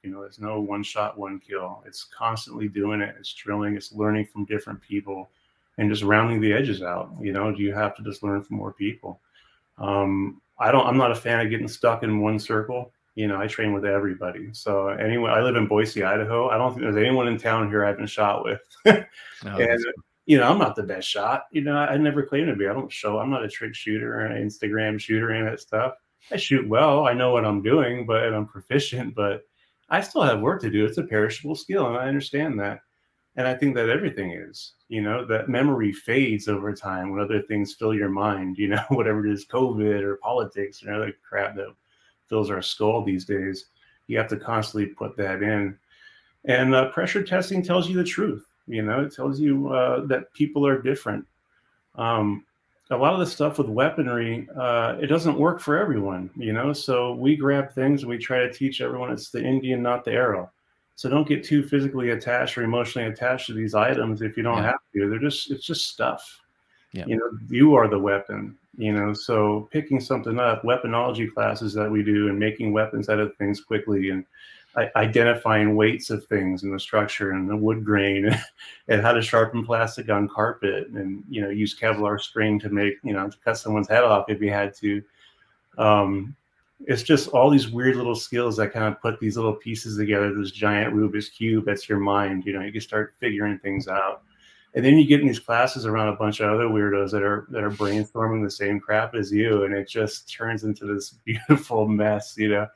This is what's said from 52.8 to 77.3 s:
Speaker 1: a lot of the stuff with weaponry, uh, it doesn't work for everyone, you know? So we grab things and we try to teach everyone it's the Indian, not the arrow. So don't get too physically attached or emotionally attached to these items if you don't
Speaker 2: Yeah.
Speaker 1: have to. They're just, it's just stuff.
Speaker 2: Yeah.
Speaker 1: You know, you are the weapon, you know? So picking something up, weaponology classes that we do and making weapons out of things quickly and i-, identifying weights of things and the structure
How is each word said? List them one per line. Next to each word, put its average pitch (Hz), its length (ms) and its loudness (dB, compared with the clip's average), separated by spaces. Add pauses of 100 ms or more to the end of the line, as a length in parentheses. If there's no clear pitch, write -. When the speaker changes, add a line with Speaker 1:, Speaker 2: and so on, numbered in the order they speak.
Speaker 1:
a 127 80 0
lot 143 160 4
of 190 60 0
the 175 60 2
stuff 147 320 -2
with 143 100 0
weaponry, 120 800 -2 (100)
uh, 120 440 0
it 147 60 -2
doesn't 160 300 2
work 170 220 2
for 147 180 0
everyone, 98 600 -2
you 110 160 -4
know? 127 200 0
So 123 420 0
we 131 200 2
grab 139 380 0
things 135 280 2
and 120 80 -8
we 120 80 -4
try 127 220 -2
to 123 120 0
teach 135 300 -4
everyone 123 300 -4
it's 117 180 -10
the 120 140 -4
Indian, 127 380 0
not 123 240 0
the 113 80 0
arrow. 104 360 0 (460)
So - 140 -6
don't 147 180 2
get 143 160 2
too 147 200 4
physically 135 480 0
attached 123 460 -2
or 120 60 -2
emotionally 117 460 0
attached 127 380 -4
to 123 60 -10
these 110 220 -2
items 113 460 2
if 110 160 -4
you 113 60 -2
don't 117 140 2
Speaker 2:
Yeah. 110 140 2
Speaker 1:
have 143 80 -4 (160)
to. 101 140 2
They're 110 100 -2
just, 143 320 -4
it's 135 140 -6
just - 240 -4
stuff. - 520 -6 (520)
Speaker 2:
Yeah. 92 140 -8
Speaker 1:
You 113 100 -2
know, 117 120 -2 (200)
you 139 260 8
are 113 120 8
the 104 120 2
weapon, 104 580 -2 (200)
you 107 160 0
know? 104 200 0
So 104 580 0
picking 143 280 0
something 120 400 -2
up, 117 240 0
weaponology 117 680 0
classes 107 400 -2
that 107 180 0
we 104 120 2
do 104 260 2
and 98 100 -2
making 107 340 -2
weapons 107 360 0
out 107 100 4
of 104 160 -2
things 101 260 -2
quickly 101 480 -2
and 92 160 -4 (500)
i-, 113 200 0
identifying 110 800 4
weights 107 340 2
of 107 160 -4
things 92 380 -2
and 98 100 -4
the 95 60 -8
structure 104 520 -2